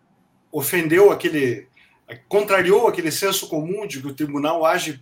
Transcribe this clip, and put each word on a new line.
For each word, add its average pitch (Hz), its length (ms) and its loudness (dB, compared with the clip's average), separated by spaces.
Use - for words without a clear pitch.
ofendeu 165 600 4
aquele, 143 580 -2
contrariou 202 600 2
aquele 165 240 -2
senso 196 360 -2
comum 175 400 -6
de 135 140 -12
que 143 60 -10
o 135 60 -10
tribunal 151 520 -2
age 165 360 -2